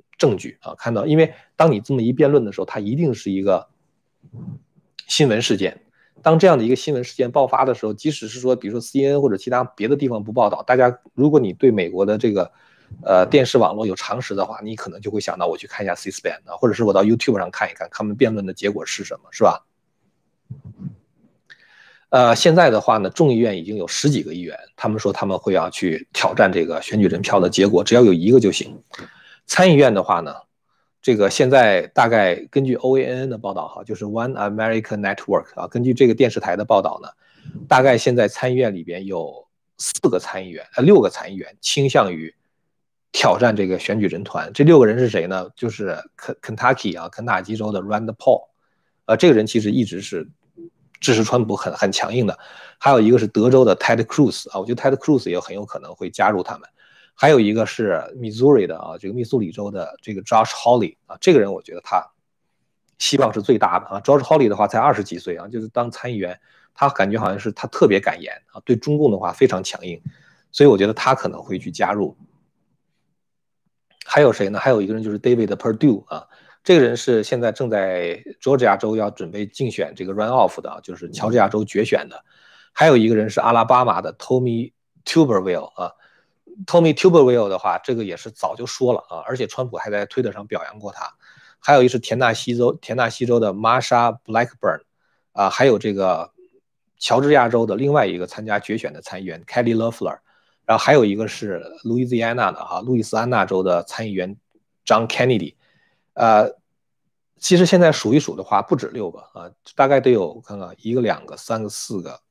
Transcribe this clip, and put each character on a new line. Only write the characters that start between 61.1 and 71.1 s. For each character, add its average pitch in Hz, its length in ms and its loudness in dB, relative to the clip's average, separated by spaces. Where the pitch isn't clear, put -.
这 - 100 4
个 143 80 6
人 98 140 0
我 87 80 -10
觉 82 140 -20
得 87 60 -16
他 - 220 -4
希 - 200 -2
望 120 140 2
是 107 80 -6
最 104 200 2
大 90 200 0
的 - 60 -8
啊。 101 160 -10
Josh 139 220 4
Hawley 147 240 4
的 101 80 0
话 104 120 2
才 113 120 -2
二 139 120 4
十 110 120 -2
几 87 160 -12
岁 85 180 -8
啊， 87 100 -16
就 113 140 -10
是 110 60 -10
当 120 240 -4
参 123 200 -12
议 117 40 -8
员， 90 240 -8
他 139 160 2
感 101 220 0
觉 113 80 -2
好 104 100 -2
像 98 100 -4
是 104 120 -6
他 - 160 -10
特 - 200 4
别 98 120 2
敢 - 200 -4
言 - 140 -16
啊， 104 140 -20
对 123 100 2
中 147 220 -2
共 147 140 4
的 98 80 0
话 90 120 -6
非 - 140 2
常 95 180 -2
强 - 220 -12
硬， 85 160 -12
所 - 140 4
以 - 20 10
我 120 80 8
觉 98 120 2
得 110 60 -2
他 131 200 -2